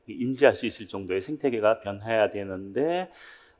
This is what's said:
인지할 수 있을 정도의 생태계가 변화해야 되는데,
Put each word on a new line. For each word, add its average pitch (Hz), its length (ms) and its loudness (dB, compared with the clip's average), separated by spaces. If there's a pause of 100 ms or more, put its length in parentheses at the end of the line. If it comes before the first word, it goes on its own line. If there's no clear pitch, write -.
인지할 127 480 4
수 - 100 -6
있을 104 220 -6
정도의 95 340 -4
생태계가 117 580 2
변화해야 104 500 0
되는데, 101 840 -4 (480)